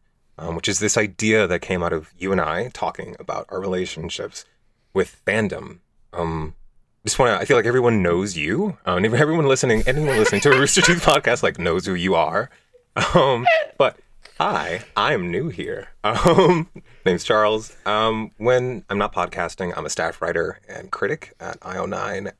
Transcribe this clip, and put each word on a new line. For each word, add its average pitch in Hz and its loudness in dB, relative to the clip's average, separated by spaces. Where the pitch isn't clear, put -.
um, 85 -8
which 82 -4
is 98 -2
this 107 0
idea 107 2
that 87 -2
came 90 -4
out 87 -2
of 80 -6
you 92 -4
and 95 2
I 85 -2
talking - -10
about - -10
our 92 -8
relationships 92 -8
with - -2
fandom. 95 -4
Um, 82 -6
just - -2
wanna, 120 6
I 95 -2
feel 131 4
like 107 2
everyone 120 4
knows 87 0
you. 117 -2
Um, 90 0
and 110 2
everyone 151 2
listening, 123 4
anyone 139 0
listening 104 2
to 143 4
a 131 6
Rooster 139 2
Teeth 170 4
podcast, 135 2
like, - 0
knows 85 -2
who 98 -2
you 90 0
are. 82 0
Um, 131 4
but - 2
hi, 85 -2
I'm 101 0
new 127 -4
here. - -10
Um, 175 4
name's 90 2
Charles. 107 2
Um, 110 0
when 123 0
I'm 101 -2
not 101 -2
podcasting, 87 -4
I'm 78 -8
a 73 -8
staff 82 -6
writer 85 -2
and 95 -14
critic - -6
at 85 -12
I 92 -10
O 92 -4
nine, 98 -6